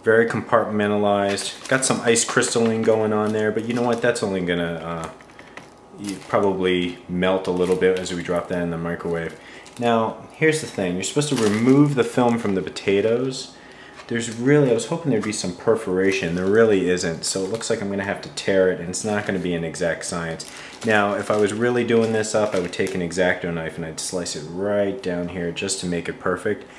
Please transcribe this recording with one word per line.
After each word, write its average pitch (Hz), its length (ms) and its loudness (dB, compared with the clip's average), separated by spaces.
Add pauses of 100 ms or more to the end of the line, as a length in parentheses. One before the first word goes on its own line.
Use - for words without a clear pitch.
Very 113 240 6
compartmentalized. 104 1400 0
Got 131 160 2
some 113 180 0
ice - 220 4
crystalline 117 600 0
going 110 280 2
on 107 220 0
there, 107 180 0
but 110 140 -4
you 120 80 -4
know 120 100 0
what? 117 200 0
That's 120 180 0
only 95 200 -2
gonna, 87 340 0
uh, 82 340 -8 (880)
you 101 160 -8 (140)
probably 92 680 2 (100)
melt 92 380 0
a 92 60 -2
little 90 240 2
bit 92 240 2
as 90 120 -6
we 87 120 -6
drop 87 240 -2
that 87 160 -2
in 85 80 -2
the 82 60 -6
microwave. 85 600 -6 (380)
Now, 117 540 0
here's 156 280 2
the - 60 -6
thing. 90 300 -2
You're 95 80 -4
supposed 147 260 -2
to 139 60 0
remove 120 580 4
the 120 100 2
film 120 360 2
from 101 160 0
the 95 60 0
potatoes. 113 920 0 (520)
There's 117 280 -4
really, 135 360 6
I - 20 6
was 113 140 0
hoping 165 240 -2
there'd 104 120 0
be 107 80 -2
some 95 240 -4
perforation. 95 760 2
There 92 140 0
really 104 420 6
isn't, 90 340 0
so 95 200 -2
it 95 80 -4
looks - 180 -6
like 107 140 0
I'm 101 80 -4
gonna 98 120 -2
have 98 180 -4
to - 80 -14
tear 95 420 4
it, 85 80 -4
and 85 100 -8
it's - 140 -6
not 104 240 -2
gonna 98 100 -2
be 87 160 -2
an 82 100 -2
exact 82 420 -4
science. 82 440 -6 (360)
Now, 104 280 4
if 104 160 -4
I 107 80 2
was 104 160 2
really 120 300 0
doing 113 300 2
this 107 200 -2
up, 104 220 2
I 95 40 2
would 87 140 -4
take 95 220 -2
an 90 80 -2
X-Acto 90 500 0
knife 80 220 -6
and 82 100 -8
I'd 78 140 -10
slice 87 360 -6
it 76 140 -10
right 98 540 -2
down 87 240 -4
here 87 240 -4
just - 300 -6
to 90 40 -8
make 87 240 -4
it 80 100 -10
perfect. 98 460 -2 (120)